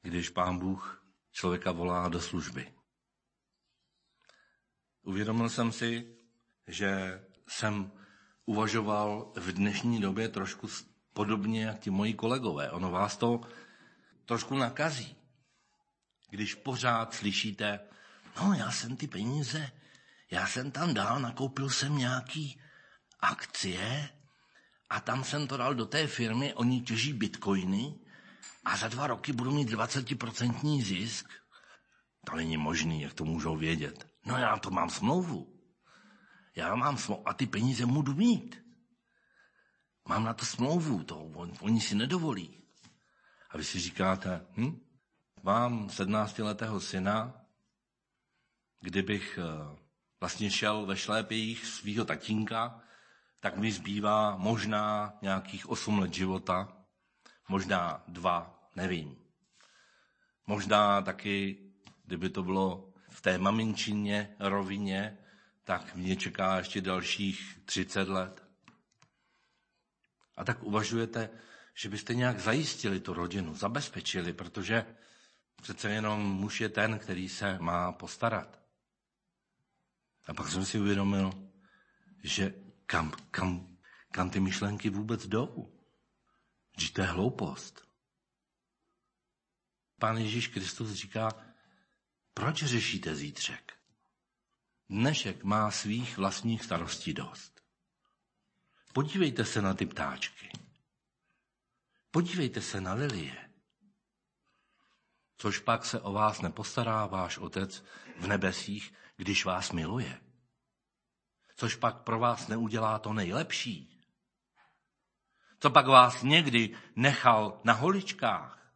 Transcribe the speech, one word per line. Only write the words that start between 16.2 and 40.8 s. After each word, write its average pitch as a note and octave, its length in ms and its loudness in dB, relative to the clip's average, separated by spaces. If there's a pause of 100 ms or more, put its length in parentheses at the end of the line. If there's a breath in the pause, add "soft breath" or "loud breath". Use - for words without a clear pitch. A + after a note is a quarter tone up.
když G2+ 240 -4
pořád A#2+ 600 0
slyšíte: G#2 760 -2 (480 loud breath)
„No, F#3+ 180 4
já B2 160 -2
jsem A#2 260 -4
ty D3 120 -6
peníze, C#3 640 -4 (580 loud breath)
já F#2+ 160 -2
jsem B2+ 240 -4
tam C3 240 0
dal, A#2+ 260 0
nakoupil C3+ 500 -2
jsem C#3 280 0
nějaký B2+ 640 -2 (600 loud breath)
akcie G#2 880 -2 (840 soft breath)
a A#2 100 -2
tam B2+ 240 -2
jsem D3 220 -2
to C3+ 100 -4
dal B2+ 180 2
do A2+ 120 -2
té D3+ 200 0
firmy, A#2 480 0
oni B2 260 4
těží A#2 320 0
bitcoiny G2 840 0 (680 loud breath)
a A2+ 120 0
za A2+ 120 -2
dva B2+ 180 -2
roky B2+ 260 -2
budu A#2+ 180 0
mít C#3+ 180 2
dvacetiprocentní A#2+ 1120 0
zisk.“ G2 500 -4 (960 loud breath)
To - 100 -6
není D#2+ 200 -2
možný, D#2 460 0
jak D2 120 -8
to D#2+ 100 -6
můžou D#2+ 320 -2
vědět. D#2 540 -2 (140)
„No, B2 140 -2
já A2 200 2
to - 120 -8
mám E2+ 200 0
smlouvu. C#3 640 0 (1000 loud breath)
Já E2 180 -2
mám C3 240 0
smlou-, - 280 -4
a - 80 -2
ty B2+ 120 0
peníze A#2+ 400 2
můžu C#3 280 2
mít. G#3 480 2 (1500 soft breath)
Mám A2 160 2
na A#2 100 0
to - 100 -6
smlouvu, C3 600 2